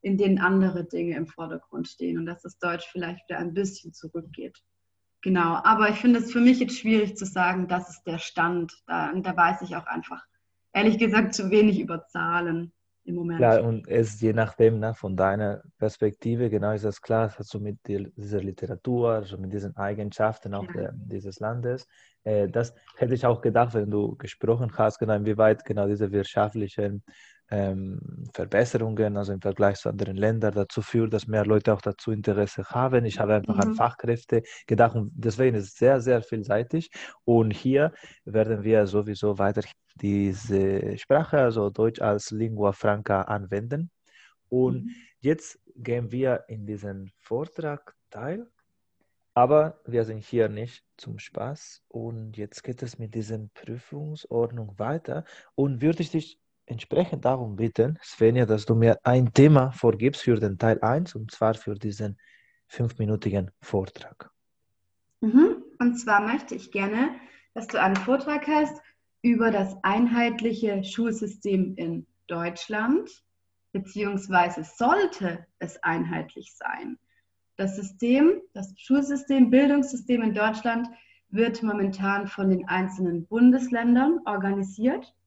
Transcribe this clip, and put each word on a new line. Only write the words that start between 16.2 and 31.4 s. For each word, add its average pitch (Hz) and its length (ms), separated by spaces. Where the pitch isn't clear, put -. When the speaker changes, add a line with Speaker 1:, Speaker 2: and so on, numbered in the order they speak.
Speaker 2:
genau 104 220
ist 104 120
das 104 160
klar, 113 260
das 104 120
hat 101 80
so - 120
mit 104 200
der, 101 120
dieser 101 240
Literatur, 110 840
so 95 140
mit 95 140
diesen 101 240
Eigenschaften 104 800
auch 98 120
Speaker 1:
Ja. 90 60
Speaker 2:
der, - 220
dieses 98 460
Landes. 120 460
Äh, 104 240
das 117 260
hätte 127 180
ich 127 120
auch 120 140
gedacht, 120 340
wenn 104 160
du 104 260
gesprochen 113 600
hast, 107 220
genau, 110 160
inwieweit 107 500
genau 101 240
diese 101 240
wirtschaftlichen, 104 880
ähm, 98 720
Verbesserungen, 113 840
also 101 160
im 98 80
Vergleich 101 380
zu - 100
anderen 101 300
Ländern, 110 340
dazu 101 300
führt, 113 320
dass 104 120
mehr 107 200